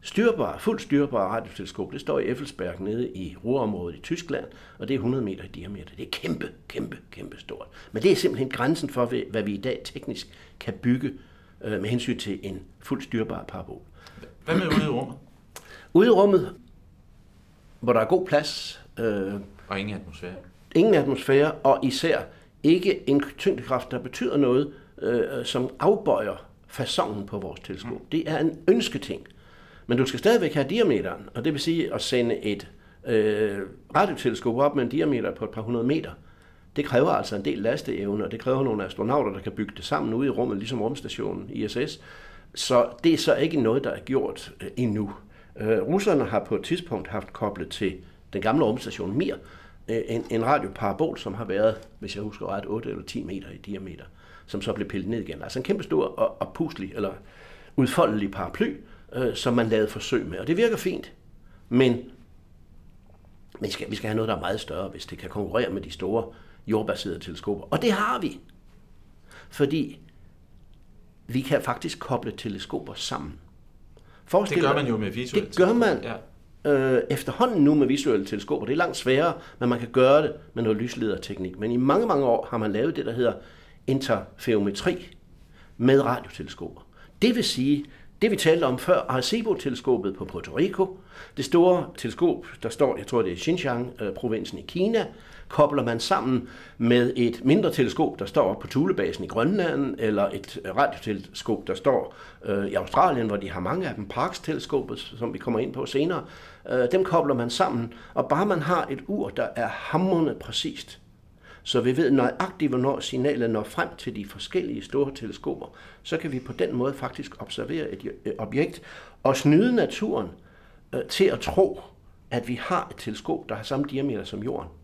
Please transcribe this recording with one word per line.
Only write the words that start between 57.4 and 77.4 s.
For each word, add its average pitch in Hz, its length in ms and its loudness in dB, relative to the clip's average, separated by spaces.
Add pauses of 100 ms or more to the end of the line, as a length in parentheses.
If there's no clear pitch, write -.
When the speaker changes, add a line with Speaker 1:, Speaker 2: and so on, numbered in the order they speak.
Speaker 1:
udfoldelig 107 560 2
paraply, - 440 -2 (400)
øh, 123 200 0
som 123 180 0
man 117 160 4
lavede 110 180 4
forsøg - 380 -2
med. 90 140 -8
Og 101 80 -6
det 170 100 2
virker 226 200 4
fint, - 360 -4 (560)
men 123 300 6 (1600)
vi 101 120 -4
skal, - 200 -8
vi 107 40 -4
skal 107 120 -6
have 107 80 -2
noget, 110 140 0
der 104 60 2
er 85 40 -8
meget 98 200 -2
større, 92 300 -6
hvis - 160 -14
det 82 120 -12
kan - 120 -12
konkurrere 104 400 -2
med 98 120 -4
de - 100 -12
store 110 340 -2 (420)
jordbaserede 104 520 -2
teleskoper. - 520 -6
Og 160 100 0
det 233 100 2
har 214 280 0
vi, 170 200 -6 (1080)
fordi 147 500 0 (1300)
vi 127 140 -2
kan 131 200 2
faktisk - 380 -4
koble 113 320 -4
teleskoper - 640 -8
sammen. 80 400 -8 (920)
Forestil 202 300 2
Speaker 2:
Det 175 80 4
gør 139 100 4
Speaker 1:
dig, 147 100 2
Speaker 2:
man 123 80 0
jo 110 60 0
med 104 140 -2
visuelle 127 380 -2
Speaker 1:
det - 80 -8
gør 185 80 8
Speaker 2:
teleskoper. 220 360 4
Speaker 1:
man, 113 160 -8 (480)
Speaker 2:
Ja. 135 300 6
Speaker 1:
øh, 117 140 4
efterhånden 175 540 2